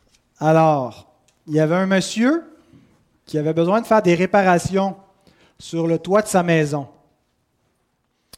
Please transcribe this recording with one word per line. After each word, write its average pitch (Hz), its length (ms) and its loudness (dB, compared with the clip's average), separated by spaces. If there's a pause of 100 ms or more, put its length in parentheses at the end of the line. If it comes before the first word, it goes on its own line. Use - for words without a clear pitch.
(400)
Alors, 156 720 0 (320)
il 151 100 -6
y 151 40 2
avait 156 160 0
un 190 120 -2
monsieur 220 680 -2 (720)
qui - 120 -6
avait 151 160 -2
besoin 175 280 0
de 220 40 -10
faire 214 160 2
des 175 140 2
réparations 185 800 0 (640)
sur 165 260 -6
le 165 140 0
toit 190 220 0
de 208 60 -4
sa 185 160 0
maison. 151 440 0 (1500)